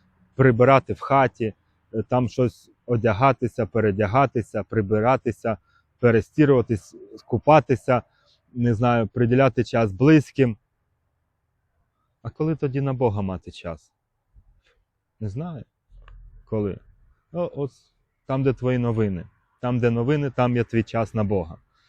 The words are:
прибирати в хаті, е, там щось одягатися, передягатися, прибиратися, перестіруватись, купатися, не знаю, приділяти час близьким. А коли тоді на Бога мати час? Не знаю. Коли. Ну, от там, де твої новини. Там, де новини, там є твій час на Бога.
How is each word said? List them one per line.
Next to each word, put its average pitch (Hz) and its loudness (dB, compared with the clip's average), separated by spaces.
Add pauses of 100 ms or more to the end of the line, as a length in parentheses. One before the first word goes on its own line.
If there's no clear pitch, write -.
(340)
прибирати 127 4
в - -12
хаті, 127 -2 (400)
е, 110 -4
там 123 -2
щось - -4 (160)
одягатися, 117 0
передягатися, 107 -2
прибиратися, 110 -2 (400)
перестіруватись, 120 0 (300)
купатися, 127 2 (500)
не 120 0
знаю, 120 0
приділяти 123 2
час 113 -2
близьким. 131 2 (1700)
А 113 -12
коли 156 -4
тоді 135 -4
на 135 -2
Бога 117 -2
мати 92 -8
час? - -14 (1300)
Не 107 -8
знаю. 143 -12 (800)
Коли. 104 -6 (540)
Ну, 175 -6
от 139 -8 (560)
там, 135 -4
де 135 2
твої 123 -4
новини. 110 -2 (360)
Там, 123 -4
де 120 0
новини, 131 -2
там 123 0
є 117 0
твій 113 -2
час 113 -6
на 110 0
Бога. 95 -4 (300)